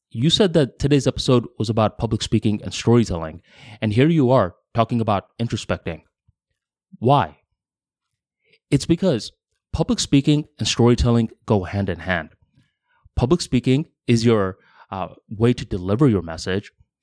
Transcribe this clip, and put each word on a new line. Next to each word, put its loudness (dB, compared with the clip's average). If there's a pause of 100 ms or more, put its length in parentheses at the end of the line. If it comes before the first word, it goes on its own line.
(100)
You 0
said 2
that 0
today's 0
episode 0 (120)
was -4
about 0
public -4
speaking -2
and -10
storytelling, 0 (400)
and -2
here 4
you 2
are 2 (160)
talking -2
about -4
introspecting. -6 (960)
Why?" 0 (1300)
It's -2
because -2 (400)
public -2
speaking 0 (100)
and -4
storytelling 2 (160)
go 0
hand -4
in -6
hand. -4 (840)
Public 0
speaking 0 (160)
is 2
your, 2 (320)
uh, -8 (140)
way 0
to -4
deliver 0
your 2
message, -8 (300)